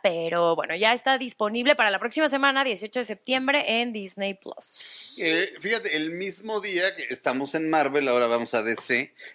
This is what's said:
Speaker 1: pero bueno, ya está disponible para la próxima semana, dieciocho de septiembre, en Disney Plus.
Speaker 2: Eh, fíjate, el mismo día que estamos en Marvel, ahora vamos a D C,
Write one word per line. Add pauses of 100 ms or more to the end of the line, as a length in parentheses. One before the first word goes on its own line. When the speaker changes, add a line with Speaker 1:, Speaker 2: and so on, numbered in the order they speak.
Speaker 1:
pero
bueno,
ya
está
disponible
para
la
próxima
semana,
dieciocho
de
septiembre,
en
Disney
Plus.
Speaker 2:
Eh,
fíjate,
el
mismo
día
que
estamos
en
Marvel,
ahora
vamos
a
D
C, (220)